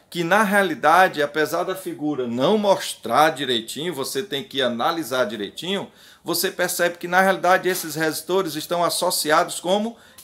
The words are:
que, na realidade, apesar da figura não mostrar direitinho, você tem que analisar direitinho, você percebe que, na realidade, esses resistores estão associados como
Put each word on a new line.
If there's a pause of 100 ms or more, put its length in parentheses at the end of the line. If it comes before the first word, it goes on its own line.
que,
na
realidade,
apesar
da
figura
não
mostrar
direitinho,
você
tem
que
analisar
direitinho, (320)
você
percebe
que,
na
realidade,
esses
resistores
estão
associados
como (260)